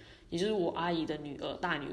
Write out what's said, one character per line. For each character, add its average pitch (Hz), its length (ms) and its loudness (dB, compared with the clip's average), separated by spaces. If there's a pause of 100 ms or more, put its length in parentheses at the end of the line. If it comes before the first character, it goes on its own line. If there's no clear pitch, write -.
(300)
也 170 100 -2
就 185 60 4
是 220 80 4
我 170 180 4
阿 170 200 0
姨 160 140 2
的 151 120 0
女 147 220 -6
儿， 135 160 -2
大 175 220 2
女 139 160 -4